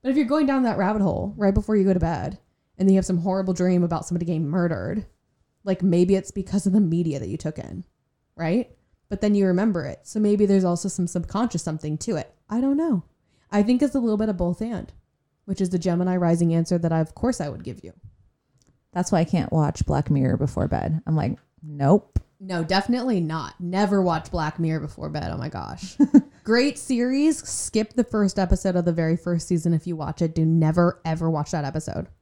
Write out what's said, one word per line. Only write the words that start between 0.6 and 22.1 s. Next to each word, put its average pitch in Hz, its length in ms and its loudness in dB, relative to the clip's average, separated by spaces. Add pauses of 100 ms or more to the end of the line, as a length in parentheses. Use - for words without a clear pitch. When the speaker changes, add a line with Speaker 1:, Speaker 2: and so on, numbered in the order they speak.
Speaker 1:
that 233 160 0
rabbit 202 240 0
hole 196 340 -2
right 202 180 2
before 214 200 2
you 202 80 4
go 190 100 4
to 180 60 2
bed 165 400 -4 (400)
and 190 100 2
then 196 60 8
you 190 40 6
have 190 60 2
some 180 140 0
horrible 185 360 -2
dream 180 280 2
about 170 240 -2
somebody 175 180 -4
getting 165 240 -2
murdered, 170 560 -2 (600)
like, 185 180 -2
maybe 180 320 4
it's 190 160 -2
because 196 340 -4
of 196 80 2
the 214 80 6
media 165 380 0
that 117 100 -8
you 101 80 -6
took 160 220 -8
in, - 240 -12 (540)
right? 175 340 -2 (380)
But 202 120 -8
then 208 140 2
you 196 120 4
remember 180 380 0
it. - 200 -10
So - 160 -6
maybe 208 260 4
there's 196 160 4
also 180 260 0
some 175 200 -2
subconscious 185 560 -4
something 156 340 -6
to 226 160 -4
it. - 180 -6 (160)
I 220 120 -2
don't 277 160 0
know. 294 260 0 (480)
I 202 140 2
think 247 180 2
it's 285 140 0
a - 20 2
little 226 200 0
bit 220 100 0
of 202 80 -2
both 175 260 -2
and, 226 300 -8 (520)
which 190 160 -6
is 185 100 0
the 180 80 0
Gemini 180 380 0
rising 170 380 4
answer 165 240 2
that 165 140 0
I, 160 80 2
of 160 160 -4
course 247 240 -2
I 147 80 -4
would - 160 -12
give - 180 -12
you. 90 100 -18 (1000)
Speaker 2:
That's 175 180 -2
why 190 100 4
I 170 40 4
can't - 280 -2
watch 151 340 0
Black 143 220 0
Mirror 135 280 2
before - 320 -2
bed. - 360 -2
I'm 156 120 -2
like, 143 200 -2 (280)
"Nope." 147 560 2 (180)